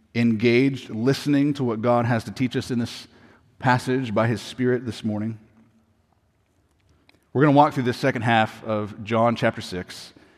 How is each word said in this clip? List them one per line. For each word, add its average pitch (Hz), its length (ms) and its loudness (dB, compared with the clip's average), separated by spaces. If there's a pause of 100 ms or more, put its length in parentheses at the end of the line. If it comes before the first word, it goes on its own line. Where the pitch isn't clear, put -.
(140)
engaged, 117 760 2
listening 139 640 0
to 139 100 -4
what 113 180 -4
God 120 240 2
has 117 180 0
to 104 80 -12
teach 127 240 -4
us 127 160 -4
in 120 80 -2
this - 280 -8 (520)
passage 127 540 0
by 110 140 2
his 110 140 -2
Spirit 123 440 -2
this 107 180 -10
morning. 107 340 -4 (2000)
We're 127 100 4
gonna 147 120 6
walk 147 180 6
through 135 100 -2
this 120 140 -2
second 127 260 -2
half 113 400 2
of 107 400 -6
John 113 320 2
chapter 113 240 -2
six - 540 -12 (240)